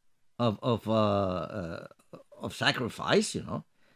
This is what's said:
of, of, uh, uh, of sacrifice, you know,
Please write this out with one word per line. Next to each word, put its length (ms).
of, 240
of, 260
uh, 40
uh, 960
of 140
sacrifice, 800
you 80
know, 220